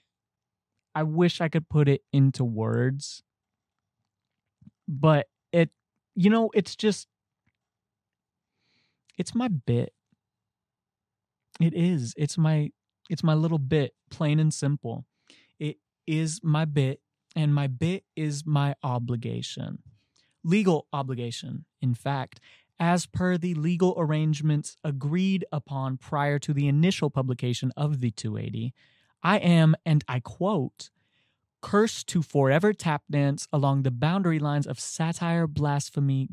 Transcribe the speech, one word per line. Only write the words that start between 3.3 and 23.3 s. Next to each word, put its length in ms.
but 400
it, 200
you 160
know, 240
it's 220
just, 320
it's 160
my 140
bit. 440
It 140
is. 420
It's 220
my, 340
it's 140
my 100
little 240
bit, 380
plain 280
and 140
simple. 520
It 180
is 380
my 220
bit, 360
and 200
my 100
bit 380
is 300
my 380
obligation. 960
Legal 460
obligation, 720
in 120
fact, 480
as 280
per 320